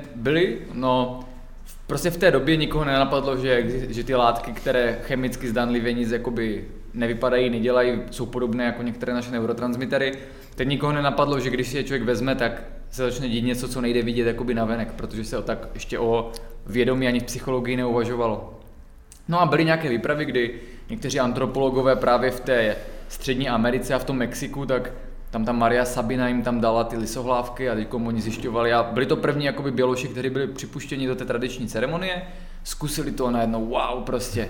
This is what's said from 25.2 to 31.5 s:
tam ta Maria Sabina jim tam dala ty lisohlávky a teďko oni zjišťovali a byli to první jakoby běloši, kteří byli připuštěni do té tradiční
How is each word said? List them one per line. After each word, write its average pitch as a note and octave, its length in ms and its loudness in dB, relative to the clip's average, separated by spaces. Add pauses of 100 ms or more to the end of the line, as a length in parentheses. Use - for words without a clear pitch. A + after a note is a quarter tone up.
tam A2 140 -2
ta A#2 60 0
Maria A#2+ 340 4
Sabina B2 420 0
jim B2 140 2
tam A#2+ 200 0
dala A2+ 220 4
ty A#2 140 -4
lisohlávky A#2+ 720 -2
a A#2 60 0
teďko A2 220 -4
oni A2+ 240 -2
zjišťovali A#2 520 0
a A#2 100 6
byli A#2 220 0
to D#3 100 2
první D3 300 0
jakoby C#3 260 -2
běloši, B2+ 360 2
kteří B2 220 -4
byli C3+ 180 0
připuštěni C3+ 600 -6
do B2+ 80 0
té B2+ 100 -6
tradiční A#2+ 420 -2